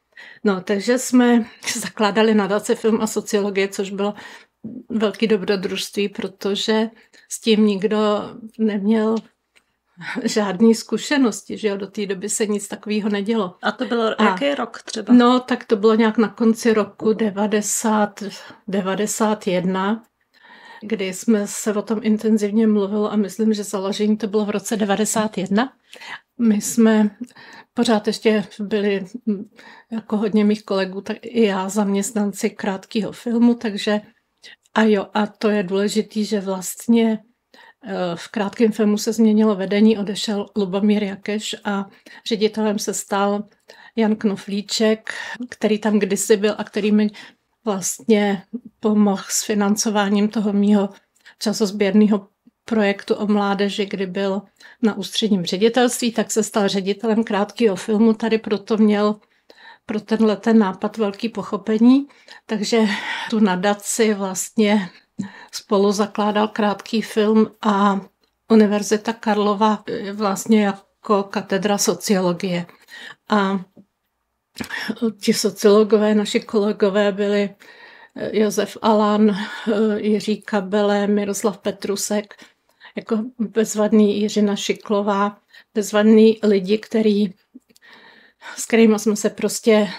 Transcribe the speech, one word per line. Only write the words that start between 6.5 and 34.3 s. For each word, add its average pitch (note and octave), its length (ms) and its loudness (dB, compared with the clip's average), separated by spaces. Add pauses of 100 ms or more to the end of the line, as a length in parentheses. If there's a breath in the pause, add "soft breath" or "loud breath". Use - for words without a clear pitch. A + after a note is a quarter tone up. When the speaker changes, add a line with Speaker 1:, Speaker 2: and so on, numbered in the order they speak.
Speaker 1:
s - 120 -12
tím G#3+ 260 4
nikdo G#3 640 -2 (280)
neměl A3 580 0 (1040 loud breath)
žádný A3 520 2
zkušenosti, A3 840 -2
že A3 100 -2
jo, G3 80 -2
do G3 100 -8
té G3+ 200 -6
doby F#3+ 220 -6
se G#3+ 180 -2
nic G3+ 220 -4
takového G#3+ 400 -4
nedělo. G3+ 540 -2
Speaker 2:
A G#3+ 100 -2
to B3+ 120 -8
bylo A3 360 -2
Speaker 1:
A A3 40 4
Speaker 2:
jaký G#3+ 300 0
rok B3 280 -8
třeba? A3 320 0
Speaker 1:
No, B3 260 6
tak B3 240 -4
to A#3 120 0
bylo A3 180 4
nějak A3 240 2
na G#3 100 2
konci A3+ 460 2
roku G#3+ 380 0
devadesát, G#3 1120 -2 (460 loud breath)
devadesát G#3 800 -2
jedna, F#3+ 560 -2 (800 loud breath)
kdy G3 320 -6
jsme G#3 320 0
se G#3 280 -6
o G#3 80 -2
tom G#3+ 200 -4
intenzivně G#3+ 640 2
mluvilo G#3 460 0
a G#3 40 -4
myslím, G#3+ 380 0
že G3+ 100 -6
založení G#3 520 -2
to A3 100 -4
bylo G#3+ 180 0
v G3+ 60 -4
roce G#3 260 -4
devadesát G#3+ 640 -2
jedna. G3+ 340 0 (640 loud breath)
My G#3+ 220 2
jsme A3 500 4 (640 loud breath)
pořád A3+ 320 0
ještě G#3+ 380 0 (160)
byli, G3+ 460 -2 (200)
mm, G#3 240 -4 (400 loud breath)
jako A3 260 -6
hodně G#3 280 2
mých G#3 200 0
kolegů, F#3+ 360 -4
tak G#3+ 220 -8
i A3+ 240 2
já F#3+ 220 -2
zaměstnanci G3+ 840 -2
Krátkého F#3+ 600 -6
filmu, A#3+ 420 2
takže G#3+ 460 -4 (720 loud breath)